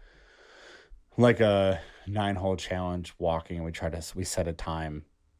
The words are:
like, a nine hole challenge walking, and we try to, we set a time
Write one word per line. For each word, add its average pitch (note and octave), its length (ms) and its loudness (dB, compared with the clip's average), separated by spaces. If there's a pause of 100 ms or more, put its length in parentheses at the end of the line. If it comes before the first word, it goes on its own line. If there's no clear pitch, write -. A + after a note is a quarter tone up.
(1160)
like, A#2+ 240 6
a G2 380 4 (280)
nine G2+ 280 0
hole F#2+ 200 0
challenge F2+ 640 -6
walking, E2 380 -2
and E2 80 -4
we E2 60 -6
try D#2+ 180 -6
to, E2+ 120 -6 (140)
we F#2 80 -4
set F2+ 240 -2
a E2 60 -4
time D#2+ 500 -4 (360)